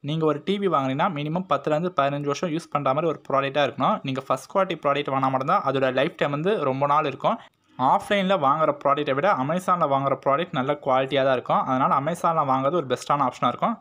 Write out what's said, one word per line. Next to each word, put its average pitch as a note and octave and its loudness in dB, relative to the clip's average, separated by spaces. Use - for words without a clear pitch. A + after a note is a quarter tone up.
நீங்க D#3 -2
ஒரு D3 0
டி G3 0
வி G3 0
வாங்குனீங்கன்னா, D3 0
மினிமம் D3+ -4
பத்துலேருந்து D3+ 0
பதினஞ்சு C#3+ 0
வருஷம் D#3+ -2
யூஸ் D#3+ -8
பண்ற C3+ -2
மாதிரி D#3 0
ஒரு - -4
ப்ராடக்டா C#3 0
இருக்கணும். C#3+ 0
நீங்க C3 -6
ஃபர்ஸ்ட் - -4
குவாலிட்டி F#3 0
ப்ராடக்ட் C#3+ 0
வாங்கினா C3+ 0
மட்டும்தான் C#3 0
அதோட C3+ 0
லைஃப் C3+ 0
டைம் C#3+ 0
வந்து E3 -2
ரொம்ப C3+ 0
நாள் D3 2
இருக்கும். D#3+ -2
ஆஃப்லைனில் F#3+ 2
வாங்குற D3 4
ப்ராடக்ட்டை C#3+ 0
விட D3 0
Amazon-ல E3+ 0
வாங்குற C#3 2
ப்ராடக்ட் C#3+ -2
நல்ல C3 -2
குவாலிட்டியா C3+ 2
தான் C3+ 2
இருக்கும். D#3+ 0
அதனால C3+ 0
Amazon-ல D#3+ 0
வாங்குறது C3+ 0
ஒரு C#3+ -4
பெஸ்ட்டான C#3 0
ஆப்ஷனா B2 -2
இருக்கும். F3 -2